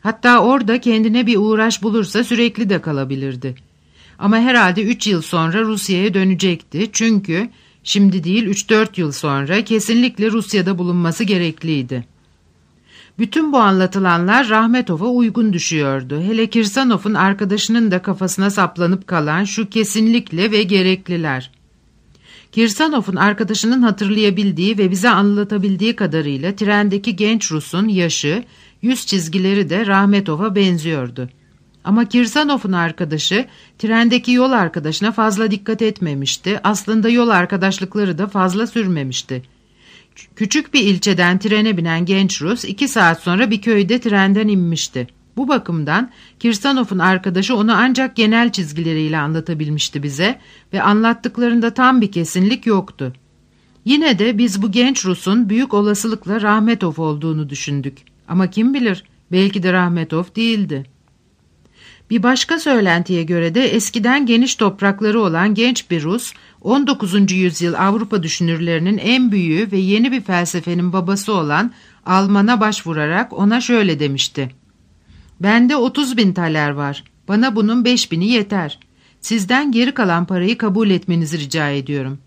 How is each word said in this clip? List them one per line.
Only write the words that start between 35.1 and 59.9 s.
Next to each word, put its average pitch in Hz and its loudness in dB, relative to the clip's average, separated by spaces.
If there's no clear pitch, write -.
fazla 214 0
dikkat 220 -4
etmemişti. 180 -4
Aslında 208 0
yol 240 2
arkadaşlıkları 190 0
da 202 -2
fazla 196 0
sürmemişti. 143 -4
Küçük 254 -2
bir 277 4
ilçeden 185 2
trene 214 0
binen 165 -2
genç 190 0
Rus 202 -4
iki 202 -4
saat 170 2
sonra 196 0
bir 208 0
köyde 214 2
trenden 202 2
inmişti. 170 -2
Bu 247 -2
bakımdan 175 -2
Kirsanov'un 240 0
arkadaşı 185 0
onu 214 2
ancak 262 0
genel 233 2
çizgileriyle 156 -2
anlatabilmişti 151 -4
bize 156 -2
ve 196 -2
anlattıklarında 233 0
tam 254 4
bir 202 0
kesinlik 185 0
yoktu. 196 -2
Yine 285 2
de 214 0
biz 202 0
bu 214 -2
genç 247 2
Rus'un 190 0
büyük 233 0
olasılıkla 208 -2
Rahmetov 208 0
olduğunu 156 -4
düşündük. 139 -6
Ama 180 0
kim 226 2
bilir, 233 -2
belki 196 2
de 185 2
Rahmetov 175 0